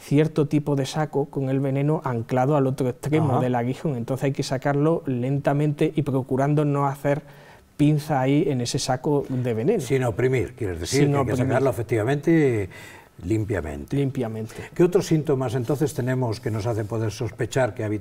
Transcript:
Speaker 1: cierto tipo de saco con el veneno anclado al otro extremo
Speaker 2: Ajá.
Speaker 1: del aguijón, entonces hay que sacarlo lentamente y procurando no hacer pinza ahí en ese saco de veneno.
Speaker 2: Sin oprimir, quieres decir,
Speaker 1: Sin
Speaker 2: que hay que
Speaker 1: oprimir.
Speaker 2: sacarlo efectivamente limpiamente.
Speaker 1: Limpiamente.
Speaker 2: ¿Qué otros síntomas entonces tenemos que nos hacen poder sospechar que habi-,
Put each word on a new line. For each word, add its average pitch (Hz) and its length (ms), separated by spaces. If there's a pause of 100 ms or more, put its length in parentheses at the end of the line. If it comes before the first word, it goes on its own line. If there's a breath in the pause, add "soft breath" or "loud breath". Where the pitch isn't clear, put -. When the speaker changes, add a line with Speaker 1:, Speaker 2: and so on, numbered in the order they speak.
Speaker 1:
cierto 156 460
tipo 143 300
de 135 100
saco 147 400
con 139 220
el 135 120
veneno 139 440
anclado 127 520
al 135 120
otro 131 200
extremo 147 440
Speaker 2:
Ajá. 123 80
Speaker 1:
del 127 140
aguijón, 127 420
entonces 131 280
hay 139 80
que 135 120
sacarlo 143 640
lentamente 143 880
y 151 60
procurando 135 640
no 143 200
hacer 143 360 (560 loud breath)
pinza 147 420
ahí 139 280
en 131 120
ese 120 180
saco 139 500
de 127 260
veneno. 160 260
Speaker 2:
Sin 127 240
oprimir, 123 500
quieres 92 240
decir, 123 220
Speaker 1:
Sin 147 120
Speaker 2:
que 143 60
hay 135 60
que 117 80
Speaker 1:
oprimir. 127 160
Speaker 2:
sacarlo 131 220
efectivamente 120 960 (560 loud breath)
limpiamente. 90 720
Speaker 1:
Limpiamente. 117 580 (180 loud breath)
Speaker 2:
¿Qué 170 120
otros 180 220
síntomas 135 500
entonces 135 360
tenemos 127 460
que 110 140
nos 107 140
hacen 110 200
poder 110 240
sospechar 117 640
que 110 100
habi-, 107 160